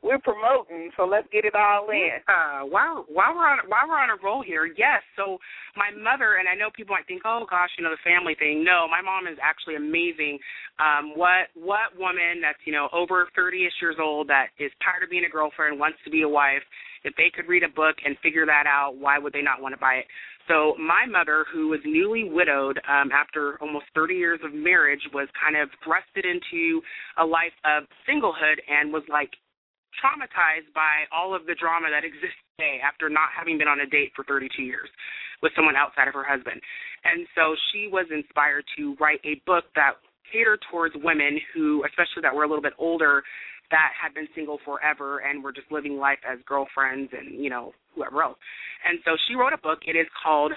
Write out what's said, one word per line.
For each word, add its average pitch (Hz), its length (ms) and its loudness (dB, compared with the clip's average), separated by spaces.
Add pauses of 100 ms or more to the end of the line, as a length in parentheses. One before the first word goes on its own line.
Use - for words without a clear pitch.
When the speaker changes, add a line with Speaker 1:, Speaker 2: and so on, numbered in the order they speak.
Speaker 1:
we're 226 160 0
promoting, 208 800 0
so 180 80 2
let's 208 240 0
get 208 160 0
it 208 80 0
all 208 380 4
in. 175 260 0 (100)
Speaker 2:
Yeah, 151 360 2
while, 240 440 0
while 196 280 2
we're 339 100 2
on, 277 140 4 (100)
while 233 180 2
we're 311 140 0
on 247 80 2
a 214 140 -2
roll 214 180 -2
here, 165 240 -2
yes. 214 380 2 (120)
So 196 220 -6 (400)
my 202 140 0
mother, 214 500 2
and 185 80 2
I 180 60 0
know 214 180 -4
people 196 220 -6
might 180 100 -2
think, 185 200 -10
"Oh 226 220 -2
gosh, 180 300 2
you 175 60 -6
know, 165 80 0
the 156 120 -8
family 175 300 0
thing." 151 300 0
No, 175 260 4
my 170 120 0
mom 190 260 -4
is 160 120 -12
actually 156 360 -2
amazing. 156 640 -4 (400)
Um, 151 360 2
what, 180 380 2
what 196 420 -2
woman 175 460 -2
that's, 151 240 -2
you 151 80 -4
know, 147 180 0
over 175 440 2
thirty-ish 180 440 0
years 165 220 -2
old 151 280 -2
that 135 180 4 (100)
is 143 140 -6 (120)
tired 180 200 0
of 175 80 -8
being 175 140 0
a 165 40 -2
girlfriend, 151 500 -2
wants 156 260 0
to 156 40 -14
be 156 140 2
a 151 40 2
wife, 143 380 2 (380)
if 143 140 -8
they 165 120 4
could 170 180 -10
read 175 140 4
a 165 80 0
book 156 340 2
and 143 200 -4
figure 160 240 2
that 147 180 4
out, 143 320 2
why 139 220 2
would 143 120 -6
they 143 120 -4
not 135 180 0
wanna 135 160 -8
buy 131 240 2
it? - 60 -10 (420)
So 156 260 4
my 170 320 2
mother, 156 460 2
who 156 160 0
was 156 160 0
newly 202 420 2
widowed, 143 500 2 (120)
um, 139 240 2
after 143 480 0
almost 147 240 -8 (100)
thirty 165 200 2
years 170 280 0
of 151 100 -8
marriage, 151 460 4 (140)
was 139 160 -4 (100)
kind 156 160 0
of 147 140 0 (100)
thrusted 180 480 -2
into 170 540 -2 (340)
a 165 100 2
life 165 380 0
of 151 240 2 (160)
singlehood 160 640 2
and 147 240 2
was, 156 160 -4
like, 147 240 -2 (720)
traumatized 175 680 0
by 156 400 2
all 185 220 -2
of 165 100 -6
the 165 100 -4
drama 165 320 0
that 151 160 0
exists 160 380 -10 (160)
today 139 260 -4
after 147 260 -2
not 156 220 2
having 165 260 -4
been 151 120 2
on 143 120 2
a 143 40 -2
date 143 320 -2
for 139 80 -10
thirty-two 135 380 -4
years 127 260 -8 (520)
with 156 140 0
someone 151 220 4
outside 135 320 2
of 135 40 -10
her 135 120 -6
husband. 135 340 -4 (460)
And 170 200 0 (100)
so 160 200 4 (160)
she 208 160 -6
was 185 240 -2
inspired 147 540 0 (100)
to 143 240 -6
write 151 240 2
a 151 220 -4
book 180 200 2 (100)
that 143 180 4 (360)
catered 220 300 2 (100)
towards 165 280 -2
women 147 420 2 (140)
who, 151 320 0
especially 170 380 -2
that 135 120 2
were 147 80 2
a 151 40 2
little 151 160 0
bit 143 140 0
older, 156 460 2 (480)
that 156 240 4
had 160 180 -8
been 151 220 -8
single 147 300 -8
forever 143 540 -4
and 143 240 -6
were 135 100 -10
just 135 180 -16
living 147 260 -6
life 139 300 0
as 123 200 -6
girlfriends 135 640 -2
and, - 280 -12
you 143 80 -4
know, 123 240 -10 (220)
whoever 147 280 -2
else. 135 140 -2 (480)
And 175 200 0
so 165 60 4 (160)
she 233 80 -4
wrote 254 180 4
a 302 40 -4
book. 156 280 -2
It 165 100 -2
is 165 120 2 (160)
called 151 340 4